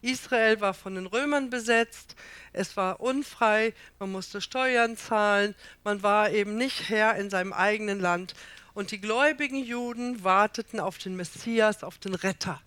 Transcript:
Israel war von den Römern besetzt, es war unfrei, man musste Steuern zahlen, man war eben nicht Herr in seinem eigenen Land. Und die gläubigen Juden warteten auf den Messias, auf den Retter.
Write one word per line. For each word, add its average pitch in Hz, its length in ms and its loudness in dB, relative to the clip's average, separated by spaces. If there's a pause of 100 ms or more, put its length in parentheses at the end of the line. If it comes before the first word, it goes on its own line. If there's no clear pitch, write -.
Israel 226 600 2
war 196 120 0
von 190 220 -10
den 185 100 -6
Römern 269 460 0
besetzt, 233 640 0 (380)
es - 220 -4
war 185 240 -2
unfrei, 226 760 2 (240)
man 196 120 -6
musste 190 300 -8
Steuern 240 560 0
zahlen, 208 560 2 (300)
man 208 180 -2
war 208 300 4
eben 208 260 0
nicht 254 320 -4
Herr 220 280 4
in 202 120 -4
seinem 190 240 -2
eigenen 208 460 0
Land. 180 340 0 (400)
Und 202 160 -6
die 208 100 -8
gläubigen 269 640 0
Juden 240 600 -6
warteten 202 560 2
auf 180 180 -4
den 190 180 -8
Messias, 214 680 0
auf - 160 -14
den 190 160 -6
Retter. 185 520 -4